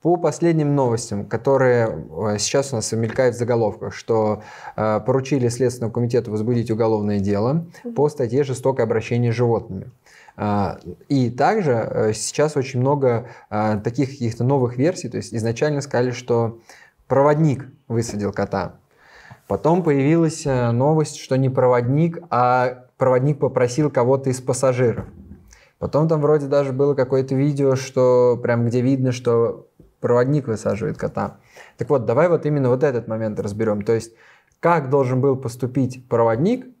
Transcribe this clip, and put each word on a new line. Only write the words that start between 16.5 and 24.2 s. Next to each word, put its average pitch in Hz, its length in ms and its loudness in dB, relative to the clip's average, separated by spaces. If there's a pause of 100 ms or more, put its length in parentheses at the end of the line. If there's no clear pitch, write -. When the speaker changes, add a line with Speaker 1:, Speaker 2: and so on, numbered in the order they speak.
Speaker 1:
проводник 143 600 2 (200)
высадил 104 460 -2
кота. 98 400 -4 (760)
Потом 160 360 0
появилась, 156 600 2
э, 123 260 0
новость, 147 460 0
что - 180 -4
не 131 140 2
проводник, 131 680 2 (100)
а 123 560 0 (120)
проводник 131 400 2
попросил 127 540 0
кого-то 135 380 2